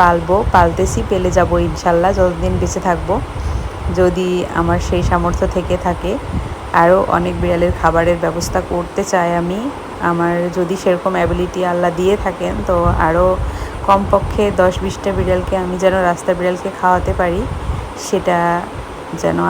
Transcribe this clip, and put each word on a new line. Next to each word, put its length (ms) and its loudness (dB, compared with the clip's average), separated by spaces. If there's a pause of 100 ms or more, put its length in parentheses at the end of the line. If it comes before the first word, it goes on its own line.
পালবো, 340 4 (200)
পালতেছি, 440 4 (100)
পেলে 280 0
যাবো 180 4 (140)
ইনশাল্লাহ, 500 2
যতদিন 420 2
বেঁচে 260 -2
থাকবো, 260 0 (840)
যদি 320 2 (300)
আমার 280 2
সেই 240 0
সামর্থ্য 340 0 (100)
থেকে 200 0 (100)
থাকে। 260 -2 (720)
আরও 160 6 (200)
অনেক 240 0
বিড়ালের 380 2
খাবারের 440 2
ব্যবস্থা 360 -2 (120)
করতে 300 -4 (100)
চাই 180 2 (120)
আমি, 180 -2 (500)
আমার 260 0 (220)
যদি 260 0
সেরকম 320 2
অ্যাবিলিটি 460 0 (100)
আল্লাহ 280 2
দিয়ে 160 4 (100)
থাকেন, 280 -4 (140)
তো 80 2 (320)
আরও 180 2 (640)
কমপক্ষে 560 2 (180)
দশ 120 4 (100)
বিশটা 340 -4
বিড়ালকে 460 0
আমি 200 -4
যেন 120 4 (140)
রাস্তার 300 -2
বিড়ালকে 300 -2 (100)
খাওয়াতে 400 2
পারি, 220 0 (680)
সেটা 300 0 (840)
যেন 160 0 (120)